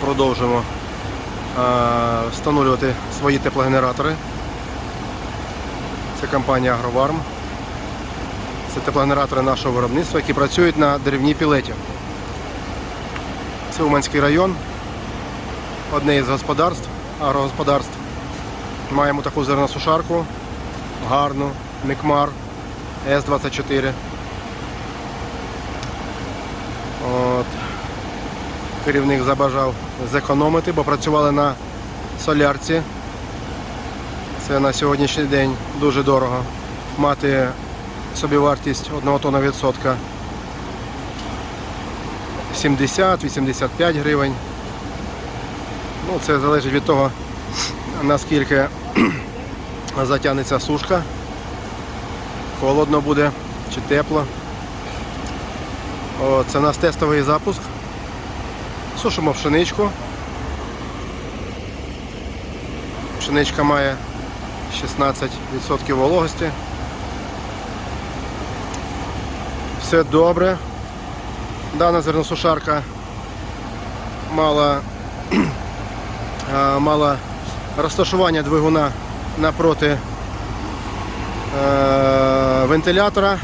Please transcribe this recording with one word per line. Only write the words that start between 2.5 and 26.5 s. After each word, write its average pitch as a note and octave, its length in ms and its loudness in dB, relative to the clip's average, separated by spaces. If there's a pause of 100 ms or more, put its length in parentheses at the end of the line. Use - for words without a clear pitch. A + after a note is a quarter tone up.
свої C#3 180 4
теплогенератори. C3 800 2 (2000)
Це C#3 60 -4
компанія B2+ 460 4
«Агроварм». B2+ 460 2 (1500)
Це C#3+ 60 -2
теплогенератори C#3 600 2
нашого C3 340 2
виробництва, B2+ 440 2
які C#3+ 140 0
працюють D3 440 4
на C#3+ 200 6
деревній C#3 360 2
пілеті. D3 400 2 (2000)
Це E3 120 0
Уманський C#3+ 380 4
район, E3 340 4 (1400)
одне C#3+ 240 4
із C3 120 2
господарств, D3 580 2 (340)
агрогосподарств. C#3 720 2 (1000)
Маємо C#3+ 300 4
таку C#3+ 220 0
зерносушарку, D#3 840 2 (840)
гарну, C#3 400 2 (360)
Мікмар C#3+ 440 2 (760)
С C#3 160 4
двадцять C#3 300 0
чотири. C3+ 400 0 (3000)